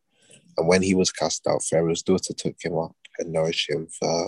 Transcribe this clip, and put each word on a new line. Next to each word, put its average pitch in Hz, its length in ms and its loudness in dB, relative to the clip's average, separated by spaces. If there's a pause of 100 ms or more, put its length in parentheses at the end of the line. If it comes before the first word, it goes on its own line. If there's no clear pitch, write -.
(580)
And 82 100 0
when 92 140 6
he 95 120 4
was 92 200 2
cast - 340 -2
out, - 160 0
Pharaoh's 82 380 0
daughter - 320 0
took - 260 -6
him 85 180 -4
up 80 160 -4 (240)
and 85 140 -6
nourished 80 380 -2
him 73 180 -4
for - 180 -6
her 82 220 0